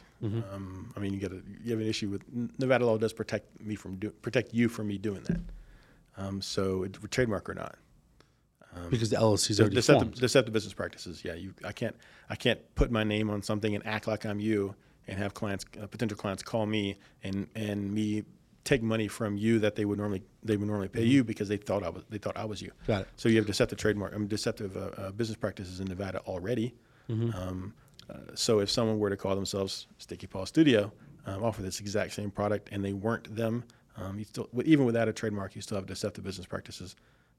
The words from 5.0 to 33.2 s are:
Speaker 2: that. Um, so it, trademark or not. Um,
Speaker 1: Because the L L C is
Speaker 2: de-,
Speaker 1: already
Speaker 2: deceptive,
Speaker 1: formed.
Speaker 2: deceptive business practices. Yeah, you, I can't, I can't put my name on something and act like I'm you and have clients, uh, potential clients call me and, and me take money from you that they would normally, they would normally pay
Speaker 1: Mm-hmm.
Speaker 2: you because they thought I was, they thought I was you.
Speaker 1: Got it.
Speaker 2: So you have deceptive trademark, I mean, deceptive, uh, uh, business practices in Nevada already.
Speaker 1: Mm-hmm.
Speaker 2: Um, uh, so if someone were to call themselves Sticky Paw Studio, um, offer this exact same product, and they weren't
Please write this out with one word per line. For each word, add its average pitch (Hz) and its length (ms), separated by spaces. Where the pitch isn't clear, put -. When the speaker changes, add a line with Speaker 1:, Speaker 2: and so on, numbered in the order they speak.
Speaker 2:
that. 170 180
Um, 98 260
so 95 400
it, 95 160
trademark 110 360
or 85 60
not. - 240
Um, 87 160
Speaker 1:
Because 113 200
the 123 60
L 110 140
L 104 60
C - 160
is 101 60
Speaker 2:
de-, 110 40
Speaker 1:
already 101 140
Speaker 2:
deceptive, 123 320
Speaker 1:
formed. - 120
Speaker 2:
deceptive 120 320
business 101 220
practices. - 500
Yeah, 85 100
you, 90 200
I 92 60
can't, 110 240
I 123 60
can't 120 240
put 135 160
my 110 140
name 107 260
on 104 120
something 104 340
and 104 100
act 107 220
like 107 180
I'm 104 140
you 101 340
and 95 120
have 101 160
clients, 101 300
uh, 104 60
potential 107 320
clients 95 240
call 110 240
me 101 300
and, 98 320
and 104 380
me 107 320
take 135 180
money 110 240
from 101 300
you 110 240
that 104 160
they 107 80
would 101 140
normally, 101 260
they 107 140
would 101 100
normally 104 220
pay 113 140
Speaker 1:
Mm-hmm. 117 100
Speaker 2:
you 139 120
because 110 240
they 101 100
thought 101 260
I 85 60
was, 87 200
they 104 80
thought 101 180
I 110 80
was 107 160
you. 95 120
Speaker 1:
Got 101 140
it. - 120
Speaker 2:
So - 140
you 113 80
have 107 100
deceptive 104 320
trademark, 104 360
I 104 40
mean, 104 80
deceptive, 101 500
uh, 95 140
uh, 95 120
business 110 260
practices 95 400
in 98 80
Nevada 92 400
already. 110 480
Speaker 1:
Mm-hmm. 117 300
Speaker 2:
Um, 92 340
uh, - 60
so 110 260
if 101 100
someone 110 280
were 104 120
to 98 60
call 98 180
themselves 95 520
Sticky - 280
Paw 95 200
Studio, 120 440
um, 98 160
offer 110 180
this 92 200
exact 101 340
same 104 160
product, 101 420
and 101 100
they 98 120
weren't 110 420